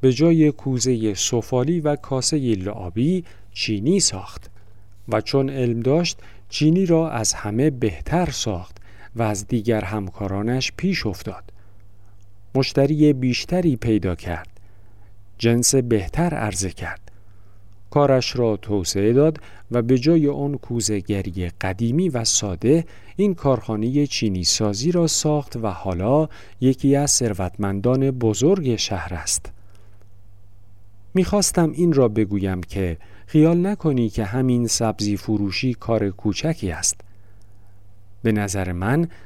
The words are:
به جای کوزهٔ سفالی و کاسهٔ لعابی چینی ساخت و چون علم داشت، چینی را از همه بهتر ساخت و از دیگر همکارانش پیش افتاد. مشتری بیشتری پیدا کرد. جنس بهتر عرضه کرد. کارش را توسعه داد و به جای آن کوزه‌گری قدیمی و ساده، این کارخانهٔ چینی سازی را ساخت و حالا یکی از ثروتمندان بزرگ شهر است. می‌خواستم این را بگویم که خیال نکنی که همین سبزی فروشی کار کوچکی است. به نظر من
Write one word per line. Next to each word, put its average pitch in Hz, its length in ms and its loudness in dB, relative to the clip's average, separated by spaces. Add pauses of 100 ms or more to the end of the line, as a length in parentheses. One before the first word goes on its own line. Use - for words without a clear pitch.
به 131 120 6
جای 156 380 6
کوزهٔ 120 640 0
سفالی 127 640 0
و 147 160 0
کاسهٔ 131 600 0
لعابی 104 680 -2 (280)
چینی 113 480 0
ساخت - 500 -4 (600)
و 110 120 2
چون 135 280 0
علم 123 300 0
داشت، 147 380 2 (320)
چینی 170 360 4
را 165 240 4
از 110 240 -2
همه 113 360 0
بهتر 135 600 0
ساخت 92 480 -4 (380)
و 117 80 0
از 104 240 -2
دیگر 110 360 0
همکارانش 101 960 -2
پیش 180 280 -2
افتاد. 92 380 -6 (1120)
مشتری 143 580 4
بیشتری 127 640 0
پیدا 101 400 2
کرد. - 440 -8 (800)
جنس 117 380 4
بهتر 120 580 2
عرضه 101 360 -2
کرد. - 420 -10 (800)
کارش 135 460 4
را 113 220 2
توسعه 101 560 2
داد 156 260 4 (320)
و 120 100 2
به 123 180 4
جای 151 300 4
آن 143 280 -2
کوزه‌گری 98 920 -2
قدیمی 117 600 0
و 123 140 -2
ساده، 110 640 2 (300)
این 196 180 2
کارخانهٔ 127 720 0
چینی 98 380 0
سازی 110 480 0
را 170 160 4
ساخت 151 480 0
و 110 120 -4
حالا 98 640 2 (320)
یکی 135 340 4
از 139 160 2
ثروتمندان 101 1000 0
بزرگ 123 640 2
شهر 92 380 -4
است. - 380 -4 (1600)
می‌خواستم 185 580 4
این 165 220 4
را 135 140 8
بگویم 98 540 0
که 87 360 -2 (280)
خیال 170 420 6
نکنی 139 420 2
که 107 160 -2
همین 123 420 2
سبزی 110 500 0
فروشی 104 560 0
کار 107 360 0
کوچکی 104 640 -2
است. - 300 -4 (1200)
به 117 80 4
نظر 98 400 0
من 117 360 0 (180)